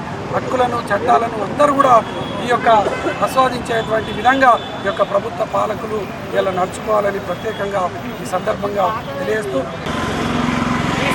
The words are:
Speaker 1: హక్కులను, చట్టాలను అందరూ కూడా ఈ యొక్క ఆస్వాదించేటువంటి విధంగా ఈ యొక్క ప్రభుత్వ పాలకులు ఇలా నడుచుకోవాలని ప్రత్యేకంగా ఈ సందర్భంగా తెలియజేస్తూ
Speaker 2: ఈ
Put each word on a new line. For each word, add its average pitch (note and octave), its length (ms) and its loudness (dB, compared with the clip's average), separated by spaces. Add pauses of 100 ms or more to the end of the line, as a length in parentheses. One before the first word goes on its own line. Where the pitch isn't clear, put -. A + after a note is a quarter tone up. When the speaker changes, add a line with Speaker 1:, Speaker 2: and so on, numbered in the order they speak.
(360)
Speaker 1:
హక్కులను, B3 420 0 (120)
చట్టాలను A3+ 480 2 (100)
అందరూ D4 320 4
కూడా C4+ 140 8 (520)
ఈ - 60 -4
యొక్క A#3+ 180 2 (560)
ఆస్వాదించేటువంటి A3+ 920 0
విధంగా B3+ 340 6 (320)
ఈ F#3+ 60 -2
యొక్క G3 220 0
ప్రభుత్వ G#3+ 420 -2
పాలకులు G#3+ 460 -2 (380)
ఇలా G3 220 2
నడుచుకోవాలని G3 680 0
ప్రత్యేకంగా G3+ 560 -4 (400)
ఈ - 100 -8
సందర్భంగా G3 540 0 (320)
తెలియజేస్తూ G#3 420 -2 (1400)
Speaker 2:
ఈ C#4+ 100 2